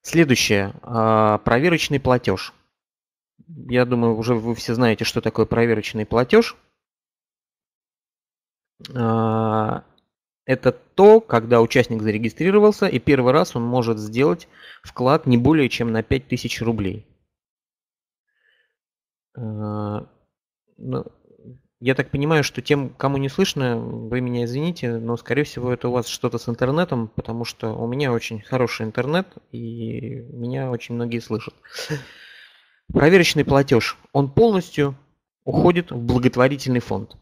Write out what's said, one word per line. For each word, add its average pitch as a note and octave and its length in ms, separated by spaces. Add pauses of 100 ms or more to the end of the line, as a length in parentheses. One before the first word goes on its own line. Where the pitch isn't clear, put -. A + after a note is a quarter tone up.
Следующее, A2+ 720 (100)
а, A2 560
проверочный C#3+ 600
платеж. B2 540 (920)
Я B2 380
думаю, A#2 300
уже A2+ 200
вы A2+ 200
все - 180
знаете, A2+ 300
что A2+ 180
такое A2 240
проверочный A2 600
платеж. C3+ 500 (2500)
А, A2 880 (640)
это C3 260
то, G#3+ 480
когда A#2 420
участник A#2 400
зарегистрировался, E3+ 880
и C3 120
первый B2+ 340
раз E3+ 220
он A#2+ 80
может A#2 360
сделать B2+ 480 (360)
вклад C3 420
не B2 120
более C#3 300
чем A#2 240
на A2 120
пять C3+ 240
тысяч B2 340
рублей. G#2+ 440 (2250)
А, G#2+ 720 (680)
ну, B2+ 280 (760)
я B2+ 140
так C3+ 160
понимаю, D3 340
что - 180
тем, C#3+ 280
кому C#3 280
не C#3 120
слышно, C3+ 480
вы A#2 420
меня B2 260
извините, C3 520
но, A#2 180
скорее B2+ 280
всего, B2+ 280
это B2 180
у - 20
вас B2 160
что-то A#2 320
с - 100
интернетом, B2+ 580
потому A#2 380
что - 240
у A#2 160
меня B2+ 260
очень A2+ 300
хороший A#2+ 460
интернет, D3 400 (240)
и A#2 640 (160)
меня B2+ 400
очень A#2+ 240
многие A#2 240
слышат. - 340 (1400)
Проверочный D#3+ 540
платеж, C3+ 520 (140)
он C#3 200
полностью F3 640 (480)
уходит E3+ 480
в C3 80
благотворительный B2 800
фонд. G#2 420